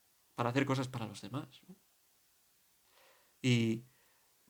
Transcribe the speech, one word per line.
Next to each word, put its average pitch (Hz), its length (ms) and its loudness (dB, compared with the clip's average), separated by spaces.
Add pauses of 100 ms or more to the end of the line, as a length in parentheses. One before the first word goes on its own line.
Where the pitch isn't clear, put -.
(340)
para 120 160 0
hacer 131 160 2
cosas 131 220 0
para 120 180 -8
los 104 160 -12
demás, 123 460 -10
¿no? 185 80 -20 (1600)
Y 117 440 2 (640)